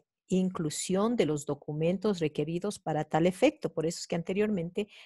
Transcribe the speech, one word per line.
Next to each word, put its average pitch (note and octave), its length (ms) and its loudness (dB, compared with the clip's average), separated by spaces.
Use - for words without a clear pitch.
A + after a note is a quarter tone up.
inclusión F#3 880 0
de G3 80 4
los D3+ 200 -2
documentos E3+ 720 -2
requeridos E3 600 -2
para D#3 240 -2
tal D#3+ 240 4
efecto. - 460 2
Por D#3 120 -2
eso E3+ 140 -2
es - 80 -12
que - 80 -4
anteriormente G3 720 -2